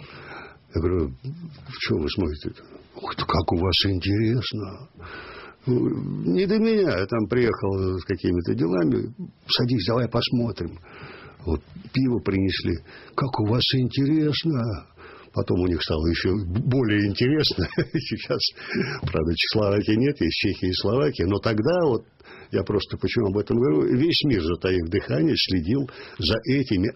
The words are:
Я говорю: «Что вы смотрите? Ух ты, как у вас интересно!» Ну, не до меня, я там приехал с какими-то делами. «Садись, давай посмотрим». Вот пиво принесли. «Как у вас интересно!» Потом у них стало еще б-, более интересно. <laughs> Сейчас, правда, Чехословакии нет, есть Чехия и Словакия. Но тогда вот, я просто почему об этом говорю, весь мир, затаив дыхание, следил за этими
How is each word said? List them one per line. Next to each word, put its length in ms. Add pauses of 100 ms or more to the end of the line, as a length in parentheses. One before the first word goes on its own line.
(760)
Я 60
говорю: 340 (640)
«Что 180
вы 120
смотрите? 420 (460)
Ух 180
ты, 100
как 280
у 40
вас 300
интересно!» 1000 (800)
Ну, 220 (440)
не 140
до 120
меня, 400
я 80
там 220
приехал 720
с 40
какими-то 500
делами. 600 (320)
«Садись, 400
давай 220
посмотрим». 680 (640)
Вот 160 (320)
пиво 260
принесли. 600 (360)
«Как 260
у 60
вас 160 (120)
интересно!» 1120 (440)
Потом 280
у 80
них 140
стало 260
еще 260
б-, 320
более 400
интересно. 640
<laughs> 60
Сейчас, 640 (640)
правда, 320
Чехословакии 600
нет, 260
есть 140
Чехия 340
и 40
Словакия. 540
Но 120
тогда 460
вот, 200 (460)
я 140
просто 320
почему 320
об 100
этом 180
говорю, 400
весь 280
мир, 180
затаив 460
дыхание, 480
следил 520 (300)
за 160 (100)
этими 520